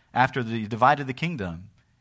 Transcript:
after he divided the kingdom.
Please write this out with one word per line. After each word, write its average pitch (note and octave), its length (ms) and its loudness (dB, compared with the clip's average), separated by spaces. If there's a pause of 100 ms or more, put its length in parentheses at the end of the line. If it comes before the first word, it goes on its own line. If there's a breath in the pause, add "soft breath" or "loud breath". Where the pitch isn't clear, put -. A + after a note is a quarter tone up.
(160)
after B2+ 260 2
he A2+ 240 -4
divided B2+ 400 4
the C3 80 -6
kingdom. G2+ 560 -6 (320)